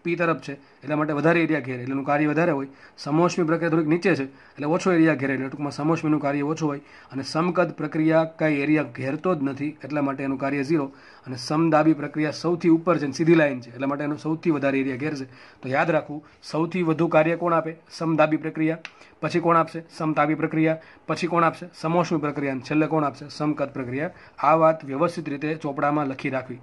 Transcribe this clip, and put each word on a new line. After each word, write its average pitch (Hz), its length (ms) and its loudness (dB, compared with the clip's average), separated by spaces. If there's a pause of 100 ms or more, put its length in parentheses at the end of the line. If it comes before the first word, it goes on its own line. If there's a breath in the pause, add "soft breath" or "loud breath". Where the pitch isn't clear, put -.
પી 170 120 -2
તરફ 165 260 0
છે, 143 100 -10
એટલા - 440 -8
માટે 151 160 0
વધારે 165 300 4
એરિયા 156 180 0
ઘેરે, 127 220 -8
એટલે 127 100 -6
એનું 139 120 -4
કાર્ય 147 220 2
વધારે 156 260 2
હોય. 139 140 -4 (320 loud breath)
સમોષ્મી 165 460 2
પ્રક્રિયા 165 260 0
થોડીક 160 160 2
નીચે 170 300 2
છે, 135 80 -2
એટલે - 420 -10
ઓછો 180 260 2
એરિયા 160 220 6
ઘેરે, 135 200 -2
એટલે 131 140 -4
ટૂંકમાં 143 240 -6
સમોષ્મીનું 156 480 0
કાર્ય 143 220 0
ઓછું 156 260 -2
હોય. 143 120 -6 (320 loud breath)
અને 135 100 -6
સમકદ 170 500 0
પ્રક્રિયા 160 520 2
કાંઈ 160 300 0
એરિયા 147 280 2
ઘેરતો 135 520 -4
જ 147 80 -4
નથી, 139 420 -4
એટલા 143 180 -4
માટે 139 220 -2
એનું 135 140 -4
કાર્ય 139 240 -2
ઝીરો. 139 300 0 (340 loud breath)
અને 127 100 -10
સમદાબી 156 560 4
પ્રક્રિયા 147 380 -4
સૌથી 170 380 0
ઉપર 165 300 4
છે 143 80 -4
ને 131 60 -4
સીધી 170 220 4
લાઇન 143 260 4
છે, 117 100 -16
એટલા 123 160 -6
માટે 143 180 -2
એનું 147 140 -4
સૌથી 160 320 -2
વધારે 139 300 0
એરિયા 131 160 -2
ઘેરશે. 139 280 -6 (380 loud breath)
તો 135 60 -10
યાદ 143 220 2
રાખવું, 151 340 -2 (180 soft breath)
સૌથી 165 400 -2
વધુ 160 260 2
કાર્ય 160 280 4
કોણ 170 180 0
આપે? 160 220 0 (140)
સમદાબી 156 460 2
પ્રક્રિયા. 156 420 -2 (420 loud breath)
પછી 127 200 0
કોણ 170 160 4
આપશે? 165 280 0 (120)
સમતાપી 156 380 0
પ્રક્રિયા. 160 440 0 (280 loud breath)
પછી 165 200 -4
કોણ 170 180 2
આપશે? 165 220 -2 (140)
સમોષ્મી 165 380 0
પ્રક્રિયા. 143 340 -4
અને 127 80 -6
છેલ્લે 151 260 0
કોણ 156 180 0
આપશે? 143 240 -6
સમકદ 139 400 -4
પ્રક્રિયા. 135 420 -6 (280 loud breath)
આ 147 160 4
વાત 160 300 4
વ્યવસ્થિત 151 440 -4
રીતે 147 260 -4
ચોપડામાં 147 520 -2
લખી 135 240 -6
રાખવી. 127 320 -6